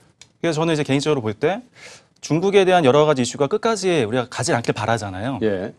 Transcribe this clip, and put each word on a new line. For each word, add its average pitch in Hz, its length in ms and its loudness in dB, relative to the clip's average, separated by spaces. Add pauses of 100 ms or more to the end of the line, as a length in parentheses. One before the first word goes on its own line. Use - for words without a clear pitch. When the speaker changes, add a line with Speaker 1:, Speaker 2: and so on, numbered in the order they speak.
(400)
Speaker 1:
그래서 160 200 -2
저는 165 140 0
이제 147 80 -2
개인적으로 143 380 0
볼 110 140 -4
때 180 260 -2 (600)
중국에 190 440 2
대한 180 220 4
여러 147 180 6
가지 147 180 2
이슈가 135 260 -2
끝까지 185 560 -2
우리가 117 260 -4
가지 - 240 -2
않길 120 180 -2
바라잖아요. 107 680 -4
Speaker 2:
예. 101 360 -4